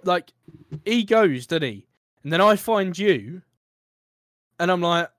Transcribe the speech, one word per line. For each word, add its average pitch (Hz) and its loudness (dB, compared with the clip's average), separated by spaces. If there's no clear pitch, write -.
like, 180 -2
he 226 0
goes, 196 2
doesn't 165 -2
he? 110 -8
And 143 -6
then 170 2
I 208 6
find 196 -2
you, 175 -2
and 175 0
I'm 180 0
like, 170 0